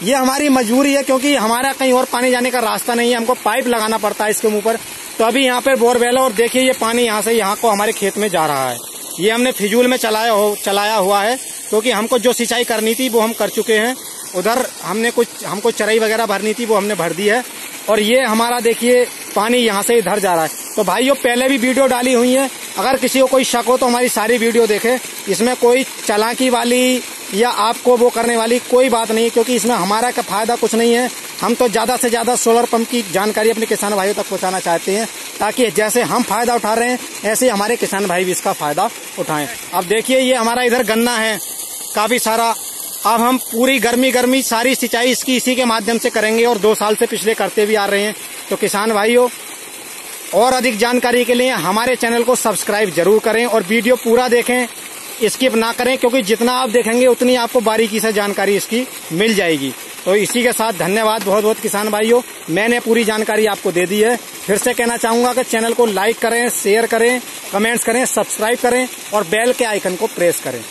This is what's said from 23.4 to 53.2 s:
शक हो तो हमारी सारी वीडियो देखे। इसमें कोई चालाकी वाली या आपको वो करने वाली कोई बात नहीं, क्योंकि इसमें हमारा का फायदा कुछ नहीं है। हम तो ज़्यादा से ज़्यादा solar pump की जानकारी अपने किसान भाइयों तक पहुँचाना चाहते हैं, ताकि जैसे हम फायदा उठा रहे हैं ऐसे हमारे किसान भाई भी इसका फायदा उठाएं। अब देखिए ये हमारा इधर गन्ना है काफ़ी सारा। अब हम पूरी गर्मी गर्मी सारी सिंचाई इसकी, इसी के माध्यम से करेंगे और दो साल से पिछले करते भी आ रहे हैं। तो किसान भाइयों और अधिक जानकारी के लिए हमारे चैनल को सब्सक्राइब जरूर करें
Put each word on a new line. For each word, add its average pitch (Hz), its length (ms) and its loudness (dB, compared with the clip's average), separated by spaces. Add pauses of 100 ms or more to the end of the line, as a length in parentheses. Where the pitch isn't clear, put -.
शक 233 240 -2
हो 247 100 4
तो 254 80 2
हमारी 247 240 2
सारी 220 280 0
वीडियो 226 300 2
देखे। 220 300 2 (320)
इसमें 220 260 0
कोई 247 280 4 (220)
चालाकी 226 440 0
वाली 247 520 2 (320)
या 226 160 2
आपको 233 480 2
वो 240 120 6
करने 233 280 0
वाली 233 240 2
कोई 247 280 4
बात 226 220 0
नहीं, 226 180 2
क्योंकि 240 260 2
इसमें 233 200 2
हमारा 208 360 0
का 240 100 -4
फायदा 214 340 -2
कुछ 233 200 0
नहीं 233 180 4
है। 240 160 2 (320)
हम 208 140 0
तो 254 120 2
ज़्यादा 220 300 0
से 254 120 0
ज़्यादा 233 260 0
solar 233 300 2
pump 226 240 0
की 240 120 0 (100)
जानकारी 208 380 0
अपने 220 160 0
किसान 208 300 -2
भाइयों 196 200 0
तक 202 140 -6
पहुँचाना 190 300 -2
चाहते 175 320 -2
हैं, 208 160 -2 (320)
ताकि 214 320 0
जैसे 214 320 0
हम 202 200 0
फायदा 233 320 0
उठा 220 180 0
रहे 233 160 0
हैं 247 100 -2 (260)
ऐसे 220 240 2
हमारे 208 260 0
किसान 202 320 -2
भाई 180 180 0
भी 180 60 -2
इसका 185 220 -2
फायदा 165 360 -2 (300)
उठाएं। 151 280 -4 (260)
अब 185 120 0
देखिए 220 340 0
ये 254 160 2
हमारा 240 280 0
इधर 247 200 2
गन्ना 226 340 0
है 220 200 -2 (580)
काफ़ी 220 240 0
सारा। 226 340 0 (520)
अब 220 160 2
हम 247 160 2
पूरी 254 420 0
गर्मी 247 320 2
गर्मी 254 300 2
सारी 240 340 0
सिंचाई 240 360 0
इसकी, 254 240 0
इसी 247 200 0
के 254 100 0
माध्यम 226 320 0
से 240 120 0
करेंगे 226 360 0
और 240 120 2
दो 214 180 2
साल 214 200 0
से 233 100 0
पिछले 220 280 -2
करते 208 320 0
भी 214 100 0
आ 202 100 0
रहे 202 180 0
हैं। 208 120 -4 (340)
तो 202 60 -2
किसान 208 380 -2
भाइयों 240 340 4 (1080)
और 240 200 4
अधिक 254 240 0
जानकारी 240 480 2
के 240 80 2
लिए 247 160 2
हमारे 220 460 0
चैनल 233 280 0
को 240 120 2
सब्सक्राइब 208 580 -2
जरूर 175 260 4
करें 220 260 0